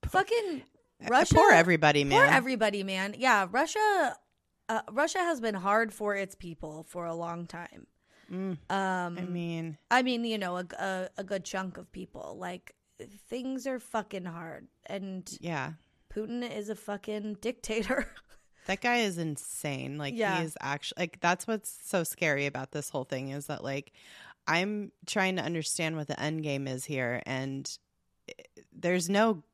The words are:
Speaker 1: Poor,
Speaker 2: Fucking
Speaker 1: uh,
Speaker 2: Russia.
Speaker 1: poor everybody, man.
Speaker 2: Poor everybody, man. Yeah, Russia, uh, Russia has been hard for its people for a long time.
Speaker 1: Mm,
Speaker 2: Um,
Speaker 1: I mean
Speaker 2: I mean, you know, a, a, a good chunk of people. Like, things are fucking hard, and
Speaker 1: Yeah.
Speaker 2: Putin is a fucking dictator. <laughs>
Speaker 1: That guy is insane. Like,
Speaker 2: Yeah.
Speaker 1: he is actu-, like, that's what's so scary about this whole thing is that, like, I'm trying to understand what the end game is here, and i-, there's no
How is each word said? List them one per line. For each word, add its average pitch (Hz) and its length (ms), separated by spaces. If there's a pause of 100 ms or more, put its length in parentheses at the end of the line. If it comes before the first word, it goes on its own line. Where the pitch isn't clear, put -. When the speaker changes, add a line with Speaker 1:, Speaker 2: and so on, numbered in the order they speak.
Speaker 1:
Poor, - 80 (120)
Speaker 2:
Fucking 392 400 (420)
Speaker 1:
uh, - 40
Speaker 2:
Russia. - 260
Speaker 1:
poor 370 180
everybody, 160 520
man. 139 140
Speaker 2:
Poor 523 160
everybody, 220 480
man. 190 340
Yeah, 226 340
Russia, 330 680 (520)
uh, 220 220
Russia 285 300
has 339 200
been 226 140
hard 208 400
for 208 220
its 196 180
people 160 540
for 175 180
a 165 80
long 170 320
time. - 400 (440)
Speaker 1:
Mm, 185 280 (120)
Speaker 2:
Um, 185 480
Speaker 1:
I 180 40
mean 170 560 (120)
Speaker 2:
I 254 120
mean, 247 220
you 220 140
know, 180 200
a, 180 80 (120)
a, 185 300 (100)
a 202 60
good 190 200
chunk 190 320
of 175 160
people. - 460
Like, 180 360 (540)
things 262 380
are 262 140
fucking 202 460
hard, 165 420 (180)
and 190 540
Speaker 1:
Yeah. 156 320 (360)
Speaker 2:
Putin 233 400
is 208 200
a 214 80
fucking 208 640
dictator. 220 720
<laughs> - 520
Speaker 1:
That 196 140
guy 240 180
is 196 200
insane. 143 800
Like, 147 160
Speaker 2:
Yeah. 202 240
Speaker 1:
he 170 60
is 156 160
actu-, - 360
like, 175 240
that's 175 280
what's 220 200 (160)
so 175 200
scary 143 420
about 135 240
this 147 200
whole 135 140
thing 135 260
is 143 160
that, - 180
like, 139 280 (540)
I'm 196 460 (120)
trying 190 320
to 180 60
understand 160 540
what 151 100
the - 140
end 156 240
game 139 240
is 131 160
here, 123 420
and 135 420 (640)
i-, - 20 (400)
there's 175 380
no 202 320 (120)